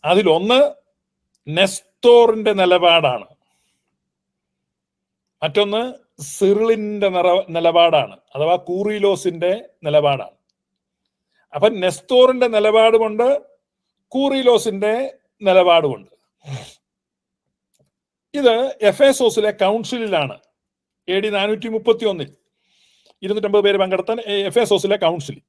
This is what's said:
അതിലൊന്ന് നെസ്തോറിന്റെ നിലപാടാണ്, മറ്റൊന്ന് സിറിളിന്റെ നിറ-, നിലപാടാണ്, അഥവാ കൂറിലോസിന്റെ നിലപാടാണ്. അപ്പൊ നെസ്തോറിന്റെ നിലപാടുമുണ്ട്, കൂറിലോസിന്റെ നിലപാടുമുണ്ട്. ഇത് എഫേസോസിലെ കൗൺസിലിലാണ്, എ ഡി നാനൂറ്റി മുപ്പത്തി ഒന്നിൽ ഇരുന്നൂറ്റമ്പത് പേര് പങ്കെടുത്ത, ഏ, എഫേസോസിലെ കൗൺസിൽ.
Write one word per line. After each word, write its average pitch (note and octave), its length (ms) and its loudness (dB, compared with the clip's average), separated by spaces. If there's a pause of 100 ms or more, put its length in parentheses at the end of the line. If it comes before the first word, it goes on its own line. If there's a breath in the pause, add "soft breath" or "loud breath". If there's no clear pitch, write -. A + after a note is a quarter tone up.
അതിലൊന്ന് G3 640 2 (840)
നെസ്തോറിന്റെ A3 960 2
നിലപാടാണ്, E3+ 720 2 (2250)
മറ്റൊന്ന് G#3 500 -2 (280)
സിറിളിന്റെ G#3 880 -2
നിറ-, F3+ 400 0
നിലപാടാണ്, E3 680 2 (180)
അഥവാ D#3 200 0
കൂറിലോസിന്റെ F#3 1080 -4 (180)
നിലപാടാണ്. D3 480 0 (1200)
അപ്പൊ G3+ 140 2
നെസ്തോറിന്റെ B3 760 0
നിലപാടുമുണ്ട്, A3 960 2 (640)
കൂറിലോസിന്റെ B3 1040 -2 (280)
നിലപാടുമുണ്ട്. E3+ 760 2 (2250 loud breath)
ഇത് B3+ 440 0
എഫേസോസിലെ G#3+ 680 2
കൗൺസിലിലാണ്, G3+ 880 -4 (680)
എ F#3+ 100 -2
ഡി G#3+ 100 -4
നാനൂറ്റി G#3 380 -4
മുപ്പത്തി A3+ 380 -2
ഒന്നിൽ F3 280 -6 (880)
ഇരുന്നൂറ്റമ്പത് G#3 400 -2
പേര് G3 160 0
പങ്കെടുത്ത, F#3+ 380 -2 (120)
ഏ, G3+ 160 -4
എഫേസോസിലെ G3+ 540 0
കൗൺസിൽ. D#3+ 520 -4